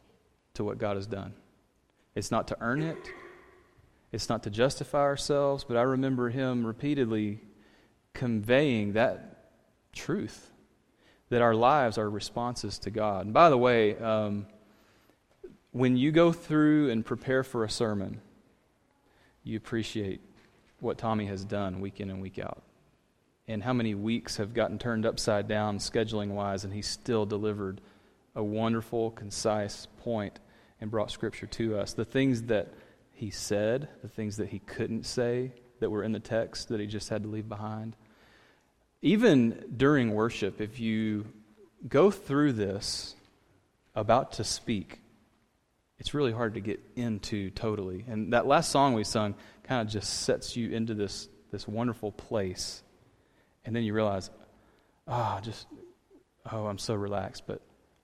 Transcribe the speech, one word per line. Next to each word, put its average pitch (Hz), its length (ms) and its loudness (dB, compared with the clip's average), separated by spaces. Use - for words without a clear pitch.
to 104 100 -4
what 104 140 -4
God 104 180 -2
has 98 100 -6
done. 101 280 -8
It's 104 160 -6
not 110 180 0
to - 120 -4
earn 123 220 0
it. 160 140 -4
It's - 140 -4
not 110 140 -2
to 113 60 -6
justify 143 520 2
ourselves, 139 600 2
but 120 140 -2
I 117 60 6
remember 131 480 2
him 123 360 0
repeatedly 113 720 0
conveying 117 800 2
that 107 560 0
truth, - 580 -6
that 120 140 4
our 117 120 6
lives 120 440 4
are 107 100 0
responses 110 720 -6
to - 120 -8
God. 104 360 0
And 107 80 0
by 160 160 10
the 131 80 8
way, 117 400 6
um, 107 480 0
when 127 260 4
you 143 140 4
go 170 200 8
through 151 560 4
and 113 160 0
prepare 131 400 0
for 120 180 -2
a 104 60 0
sermon, 104 540 -2
you 113 140 -6
appreciate 107 640 -4
what 117 160 -2
Tommy 110 300 0
has 98 180 -6
done 98 380 -4
week 98 180 -8
in 98 80 -8
and 95 140 -8
week 95 160 -12
out, - 240 -10
and 107 160 -6
how 127 120 0
many 113 200 0
weeks 110 440 -4
have 110 160 -4
gotten 107 240 0
turned 113 260 -2
upside 107 420 0
down 107 300 0
scheduling-wise, 101 880 -2
and 98 80 -8
he 104 80 -8
still 107 460 -2
delivered 101 560 -4
a 113 80 -4
wonderful, 113 680 0
concise 107 760 -2
point 107 420 -4
and 107 100 -8
brought 107 200 -2
Scripture - 360 -6
to 110 320 -2
us. 101 140 -4
The 113 140 -4
things 131 380 2
that 110 280 0
he 104 120 -8
said, 110 580 -2
the 101 60 -12
things 107 280 -6
that - 140 -4
he 101 80 -8
couldn't - 480 -6
say 123 440 -2
that 107 80 0
were 104 160 -2
in 110 80 -2
the 101 80 -4
text - 480 -4
that 110 120 -2
he 101 60 -6
just 104 220 -8
had 107 140 -4
to 107 80 -8
leave 107 180 -8
behind. 110 480 -10
Even 147 760 6
during 131 380 6
worship, 107 480 0
if 107 180 -8
you 110 460 0
go 170 220 6
through 143 420 0
this 101 640 -4
about 113 380 4
to 110 120 -6
speak, - 560 -6
it's - 140 -10
really 139 200 2
hard 113 220 -2
to 110 60 -6
get 101 180 -4
into 107 580 -4
totally. 101 540 -4
And 110 280 -2
that 107 120 4
last 156 240 4
song 139 220 6
we 110 100 2
sung 104 320 0
kinda 120 200 -2
just - 380 -4
sets - 300 -2
you 117 180 -4
into 113 200 -2
this, 104 380 -6
this 101 160 -10
wonderful 110 460 -4
place. - 680 -6
And 113 100 -4
then 117 80 0
you 107 120 0
realize, 101 360 0
"Ah, 117 340 -2
just, 110 240 -12
oh, 107 140 -4
I'm 101 100 -4
so - 180 -4
relaxed, 101 520 -4
but - 160 -8